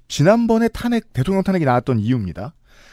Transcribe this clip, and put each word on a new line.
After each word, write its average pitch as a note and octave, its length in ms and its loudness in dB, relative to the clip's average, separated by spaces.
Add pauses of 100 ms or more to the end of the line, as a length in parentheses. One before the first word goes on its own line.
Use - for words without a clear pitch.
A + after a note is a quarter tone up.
지난번에 A3+ 600 2
탄핵, A#3+ 460 -4
대통령 F#3+ 300 0
탄핵이 F#3 220 0
나왔던 B2 340 0
이유입니다. G#2 540 -4 (400)